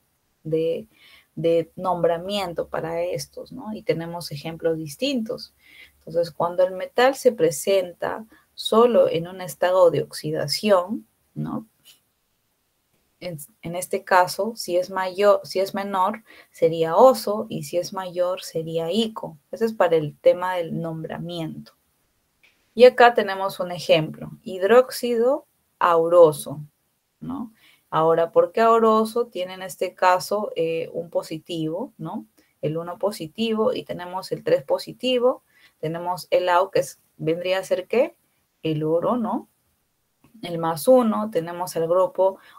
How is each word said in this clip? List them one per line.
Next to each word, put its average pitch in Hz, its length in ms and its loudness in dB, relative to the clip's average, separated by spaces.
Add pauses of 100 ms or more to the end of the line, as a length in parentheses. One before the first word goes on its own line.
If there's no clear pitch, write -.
(440)
de, 160 420 -2 (480)
de 165 420 0
nombramiento 175 920 -2
para 165 340 -6
estos, - 500 -10
¿no? 214 220 -12
Y 196 80 -12
tenemos 170 500 -6
ejemplos 160 460 -6
distintos. 226 760 -6 (440)
Entonces, 165 320 -4
cuando 175 360 0
el 185 60 -2
metal 240 420 0
se 247 180 2
presenta 196 920 -2 (300)
solo 220 540 4
en 165 200 -4
un 185 140 -14
estado 180 480 4
de 160 120 0
oxidación, 175 1040 -2 (280)
¿no? - 320 -8 (1600)
En, 175 140 -8 (240)
en 170 160 -10
este 185 260 -6
caso, 196 540 0
si 175 220 -4
es 180 100 -2
mayor, 190 560 2
si - 160 -4
es 196 140 -4
menor, 196 500 -2 (260)
sería 165 460 0
oso, 220 540 4
y 160 140 -10
si 175 120 -6
es 175 160 -4
mayor, 185 480 -4
sería 165 500 -6
ico. 208 460 -4 (140)
Ese - 160 -4
es 220 80 -4
para 170 220 2
el 147 200 -2
tema 180 380 2
del 165 260 -6
nombramiento. 160 920 -10 (1000)
Y 226 100 8
acá 247 280 10
tenemos 196 480 -2
un 180 120 -6
ejemplo, 165 580 0 (120)
hidróxido 240 1040 2 (340)
auroso, 165 840 6 (580)
¿no? - 320 -10 (380)
Ahora, 165 420 2
¿por 170 200 4
qué 226 100 2
auroso? 226 640 4
Tiene 180 260 -8
en 185 100 -14
este 185 320 -6
caso, 185 600 0
eh, 165 380 -4
un 170 160 -8
positivo, 170 880 -6
¿no? 180 260 -12 (380)
El 156 160 -4
uno 175 180 -10
positivo 214 800 -4
y - 100 -8
tenemos 180 480 -10
el 156 100 -6
tres 175 220 0
positivo. 247 800 -2 (360)
Tenemos 170 520 -6
el 180 180 2
au, 180 220 4
que - 80 0
es, - 240 -4 (160)
vendría 175 400 -2
a 185 60 -4
ser, 185 220 -4
¿qué? 277 300 0 (460)
El 156 200 -2
oro, 170 360 0
¿no? 202 300 -4 (920)
El 175 160 -6
más 165 300 -2
uno, 220 420 4
tenemos 175 460 -4
el 165 100 0
grupo 185 520 2 (200)